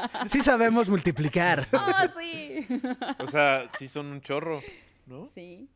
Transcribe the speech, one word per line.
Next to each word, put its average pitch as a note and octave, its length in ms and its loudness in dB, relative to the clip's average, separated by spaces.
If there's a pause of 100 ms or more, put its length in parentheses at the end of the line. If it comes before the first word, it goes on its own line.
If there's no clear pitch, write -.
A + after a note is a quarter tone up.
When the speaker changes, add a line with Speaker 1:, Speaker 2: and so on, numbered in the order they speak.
(120)
Speaker 1:
<laughs> - 200 -6
Sí C#4 100 2
sabemos A#3 460 4
multiplicar. E3 840 2
Speaker 2:
<laughs> - 20 2
Oh, F#4 460 2
sí. D#4 480 -8 (520)
Speaker 3:
O C3 80 -6
sea, C#3 420 4 (100)
sí C3+ 100 -10
son D3 180 -8
un C#3+ 160 -10
chorro, D3+ 400 -4 (440)
¿no? C#3 280 -16
Speaker 2:
Sí. F3+ 420 -18